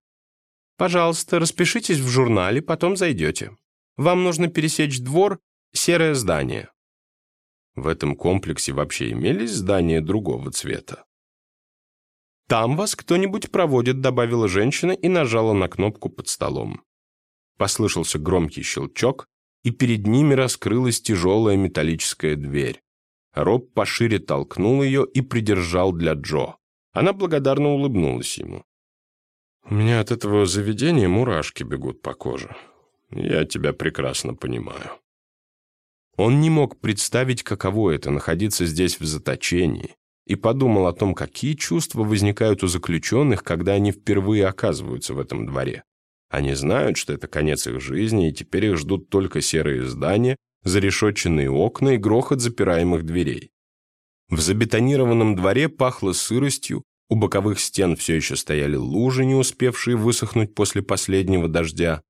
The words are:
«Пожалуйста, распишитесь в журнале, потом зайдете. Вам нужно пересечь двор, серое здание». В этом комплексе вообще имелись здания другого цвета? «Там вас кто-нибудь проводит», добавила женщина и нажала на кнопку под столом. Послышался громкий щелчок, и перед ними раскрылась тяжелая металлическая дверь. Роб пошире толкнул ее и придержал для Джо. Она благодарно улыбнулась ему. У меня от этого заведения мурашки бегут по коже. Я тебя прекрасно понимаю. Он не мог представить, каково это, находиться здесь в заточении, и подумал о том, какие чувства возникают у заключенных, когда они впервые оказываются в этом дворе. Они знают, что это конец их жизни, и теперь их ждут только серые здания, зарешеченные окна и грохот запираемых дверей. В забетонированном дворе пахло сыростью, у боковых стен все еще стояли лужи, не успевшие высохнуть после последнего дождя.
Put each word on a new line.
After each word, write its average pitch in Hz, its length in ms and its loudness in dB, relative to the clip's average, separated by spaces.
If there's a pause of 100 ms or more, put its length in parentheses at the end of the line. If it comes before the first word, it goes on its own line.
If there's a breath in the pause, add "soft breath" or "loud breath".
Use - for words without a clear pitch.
(760)
«Пожалуйста, 170 600 0
распишитесь 170 600 0
в 131 80 -2
журнале, 117 540 2
потом 170 360 -2
зайдете. 104 580 -2 (400)
Вам 180 280 2
нужно 175 240 0
пересечь 151 520 -2
двор, 165 400 0 (320)
серое 160 440 2
здание». 71 560 -2 (1040)
В 67 120 -6
этом 76 280 -2
комплексе 85 580 -2
вообще 67 380 -4
имелись 120 400 -2
здания 92 500 0
другого 78 500 -4
цвета? - 540 -10 (1400)
«Там 117 280 2
вас 208 200 -2
кто-нибудь 190 560 -2
проводит», 131 500 2
добавила 120 460 2
женщина 110 440 0
и 185 160 -2
нажала 117 460 2
на 95 140 2
кнопку 107 420 -4
под - 180 -12
столом. - 560 -6 (760)
Послышался 98 600 0
громкий 80 440 0
щелчок, - 640 -4 (360)
и 123 80 0
перед 113 340 0
ними 139 280 4
раскрылась 123 680 0
тяжелая 101 540 2
металлическая 80 800 -2
дверь. 69 460 -4 (520)
Роб 98 400 0
пошире 107 460 0
толкнул 90 640 0
ее 135 220 2
и - 160 0
придержал 95 720 0
для 80 200 0
Джо. 71 440 -4 (340)
Она 165 220 2
благодарно 147 560 0
улыбнулась 98 680 0
ему. 50 280 -12 (1000)
У - 80 -6
меня 110 260 4
от 104 120 -2
этого 104 340 2
заведения 107 600 2
мурашки 92 560 0
бегут 65 380 -8
по 65 120 -8
коже. - 420 -8 (560 loud breath)
Я 80 340 -2
тебя 73 280 -4
прекрасно 67 600 -6
понимаю. 60 560 -8 (1300)
Он 120 240 4
не 160 80 4
мог 151 300 2
представить, 117 640 -2
каково 101 480 0
это, 71 200 -2
находиться 87 540 0
здесь 85 340 0
в 85 60 -8
заточении, 76 880 -2 (300)
и 98 100 -2
подумал 113 520 2
о 85 60 0
том, 95 220 0
какие - 380 -4
чувства 160 500 -4
возникают 104 600 2
у 95 40 2
заключенных, 90 760 0
когда 87 300 0
они 101 180 2
впервые 98 560 2
оказываются 69 680 -4
в 67 60 -6
этом 64 260 -6
дворе. 65 380 -6 (500)
Они 69 220 -2
знают, 95 420 0
что - 160 -6
это - 140 -10
конец 76 400 -2
их 60 120 -6
жизни, 85 500 0
и 73 40 -2
теперь 95 320 -2
их 98 120 2
ждут 80 320 -4
только 92 300 0
серые 73 460 -2
здания, 90 500 0 (280)
зарешеченные 92 880 2
окна 104 380 2
и 127 80 4
грохот 113 440 0
запираемых 90 600 0
дверей. 78 480 -4 (760)
В 80 100 0
забетонированном 117 960 2
дворе 98 340 2
пахло 127 420 0
сыростью, 120 720 -2 (240)
у 113 80 2
боковых 101 440 0
стен 90 360 0
все 82 200 -2
еще 71 200 -2
стояли 73 400 -2
лужи, 113 500 0
не 131 100 2
успевшие 123 600 0
высохнуть 113 600 0
после 101 260 0
последнего 95 640 2
дождя. 82 640 0